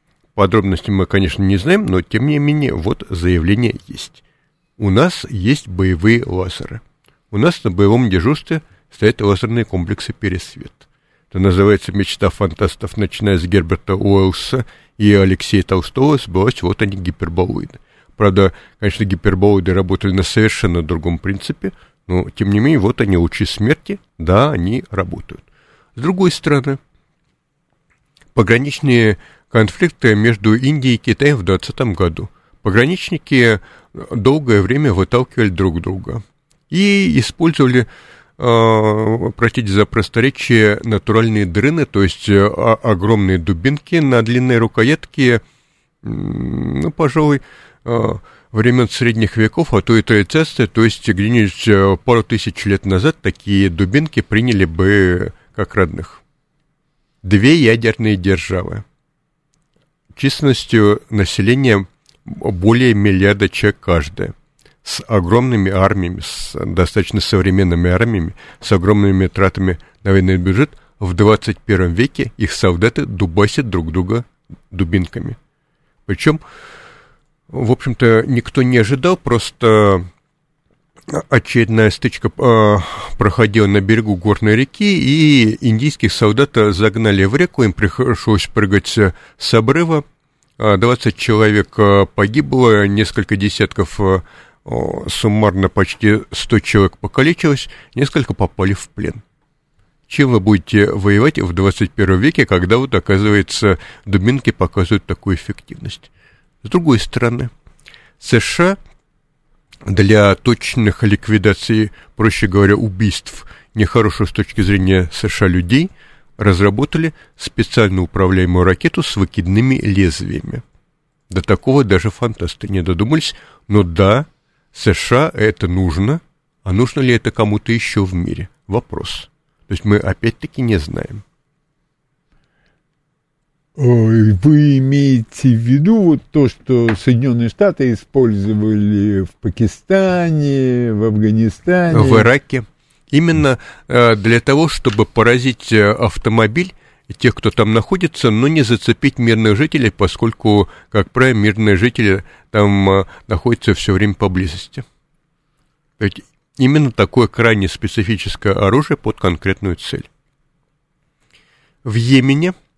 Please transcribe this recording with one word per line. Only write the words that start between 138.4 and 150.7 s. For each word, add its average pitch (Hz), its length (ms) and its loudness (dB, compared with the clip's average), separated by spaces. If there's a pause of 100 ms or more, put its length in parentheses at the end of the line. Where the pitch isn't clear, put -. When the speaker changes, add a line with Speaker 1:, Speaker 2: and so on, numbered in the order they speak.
Speaker 2:
в 90 60 -8 (120)
Пакистане, 143 1500 0
в 104 100 -2
Афганистане? 113 960 0
Speaker 1:
В 123 180 4
Ираке. 123 460 2 (460)
Именно, 151 500 2 (280)
э, 120 280 4
для 113 240 2
того, 147 280 2
чтобы 110 380 0
поразить, 120 640 0
э, 107 200 4
автомобиль 113 840 -2 (440)
тех, 120 180 0
кто - 160 -2
там 107 220 0
находится, 139 580 0
но 113 160 0
не 156 160 2
зацепить 120 560 -2
мирных 110 380 2
жителей, 139 340 0
поскольку, 104 800 0 (200)